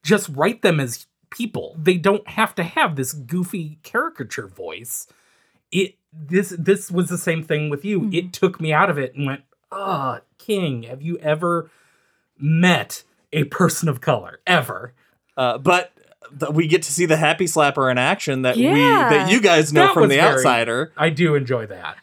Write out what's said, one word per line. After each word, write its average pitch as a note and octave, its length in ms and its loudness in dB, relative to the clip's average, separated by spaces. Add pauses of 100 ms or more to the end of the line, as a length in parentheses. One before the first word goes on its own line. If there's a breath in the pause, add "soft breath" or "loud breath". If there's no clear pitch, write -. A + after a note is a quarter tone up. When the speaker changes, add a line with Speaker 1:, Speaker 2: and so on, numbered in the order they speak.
Speaker 1:
Just G3 280 2
write E3 320 -2
them E3 180 2
as B2 260 -8 (240)
people. - 480 -8
They F3+ 200 2
don't G3 320 0
have A3 260 -2
to F#3+ 60 -4
have F3 340 -2
this C3 160 -6
goofy D#3 720 -6
caricature C#3+ 680 -6
voice. F#2 580 -12 (640)
It, F#3 260 -2 (160)
this, F3 460 -2
this F#3+ 320 0
was F3 200 0
the F3 80 -4
same E3 240 -2
thing D3+ 260 -2
with C#3+ 160 -6
you. G3+ 160 -2
Speaker 2:
Mm-hmm. F#3+ 140 -2
Speaker 1:
It F3+ 180 -4
took - 280 -2
me D#3 120 -2
out F3 160 2
of D3 100 -2
it B2+ 160 -6
and C#3+ 120 -4
went, C3+ 160 -6 (280)
"Ugh, C#3+ 520 -6 (160)
King, D#3+ 460 -4
have C3 180 -14
you E3+ 160 -6
ever E3 520 -2 (680)
met D#3+ 640 2 (300)
a D3+ 120 0
person - 440 0
of B2+ 120 -2
color? - 460 -2
Ever?" C3+ 480 -2 (420)
Speaker 3:
Uh, B2 220 0
but F3+ 340 0 (480)
th-, D3 120 -2
we D#3+ 140 2
get E3 180 2
to - 80 -8
see F3 120 0
the D#3 140 4
happy D#3 260 0
slapper C#3+ 460 2
in B2 80 0
action C3+ 440 -2
that B2+ 140 0
we, A#3 60 2
Speaker 2:
Yeah. E4+ 480 4
Speaker 3:
that - 200 4
you A#3 120 4
guys D#4+ 320 4
know F#4+ 140 6
Speaker 1:
That F#4+ 60 2
Speaker 3:
from A#3 100 4
Speaker 1:
was F#3+ 60 4
Speaker 3:
The C#3 60 4
Speaker 1:
very D3+ 220 4
Speaker 3:
Outsider. A#2+ 580 0
Speaker 1:
I D#3+ 140 2
do D#3 240 2
enjoy B2 320 -2
that. E2 360 -14